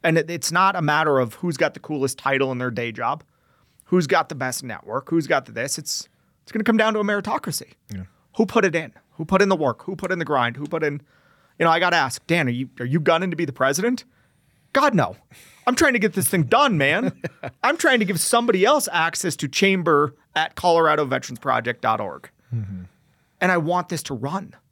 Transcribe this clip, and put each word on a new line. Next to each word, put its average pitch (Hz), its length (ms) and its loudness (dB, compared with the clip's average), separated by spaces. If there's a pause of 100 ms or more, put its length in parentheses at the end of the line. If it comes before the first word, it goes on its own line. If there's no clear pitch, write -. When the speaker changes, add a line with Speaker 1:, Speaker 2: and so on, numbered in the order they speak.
Speaker 1:
And 165 140 2
it, 160 120 -2
it's 165 220 -6
not 190 240 2
a 170 60 -2
matter 151 360 2
of 120 160 -2
who's 165 220 -4
got 156 180 0
the - 60 -16
coolest 135 380 -4
title 135 340 0
in 123 60 -6
their 127 120 -2
day 117 220 -6
job, 127 320 -4 (600)
who's 180 200 2
got 165 220 2
the 165 80 -8
best 127 260 -6
network, 120 460 -8
who's 160 180 0
got 139 200 0
the 117 60 -20
this. 120 260 -6
It's, - 300 -10 (340)
it's - 100 -20
gonna 220 120 -2
come 220 120 2
down 220 180 2
to 214 60 0
a 208 40 0
meritocracy. 202 680 -4 (200)
Speaker 2:
Yeah. 95 100 -10 (340)
Speaker 1:
Who 220 100 2
put 208 180 2
it 170 120 0
in? 156 160 -6 (220)
Who 160 100 -10
put 190 180 2
in 202 60 4
the 190 80 2
work? 143 260 -2
Who 190 140 -10
put 185 160 -6
in 175 80 -4
the 160 40 -2
grind? 131 320 0
Who 143 100 -10
put 160 180 -4
in, 147 180 -4 (560)
you 156 60 2
know, 165 60 4
I 170 100 2
got 180 120 2
asked, 156 360 0
"Dan, 170 180 2
are 123 60 0
you, 127 160 -6 (100)
are 123 80 -6
you 151 140 0
gunning 170 300 2
to 160 60 -6
be 165 80 -2
the 139 80 -6
president?" 175 520 0 (680)
God, 277 200 2
no. 123 220 2 (500)
I'm 247 80 0
trying 277 200 2
to 233 40 2
get 190 140 2
this - 160 -2
thing 170 160 2
done, 226 340 4
man. 156 420 0 (200)
Speaker 2:
<laughs> - 220 -10
Speaker 1:
I'm 277 140 2
trying 269 220 2
to 214 60 2
give 175 160 -2
somebody 233 440 2
else 277 280 4
access 165 440 -2
to 147 120 -6
chamber 165 640 2 (220)
at 160 180 -2
colorado 160 520 4
veterans 127 340 -6
project 120 420 -2
dot 110 180 0
org. 82 300 -10 (240)
Speaker 2:
Mm-hmm. 98 280 -8 (580)
Speaker 1:
And 185 120 2
I 175 40 2
want 175 320 -2
this 170 160 -6
to 143 100 -8
run. 143 400 -8 (180)